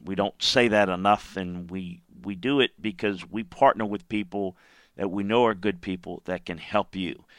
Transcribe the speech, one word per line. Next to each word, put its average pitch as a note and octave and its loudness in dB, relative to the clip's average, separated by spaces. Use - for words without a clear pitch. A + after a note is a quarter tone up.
we F#2+ -8
don't G2 -2
say A#2+ 4
that G#2 4
enough, G2 2
and F2+ -8
we, F2+ -10
we G2 -8
do B2+ 0
it - 2
because G2 -4
we A2 -6
partner A2+ 4
with G2+ -6
people G2+ -4
that G2 -2
we G2 -2
know A2+ 4
are A2 2
good F#2 -2
people F2+ -8
that F2+ -6
can E2+ -8
help - -4
you. F2 -6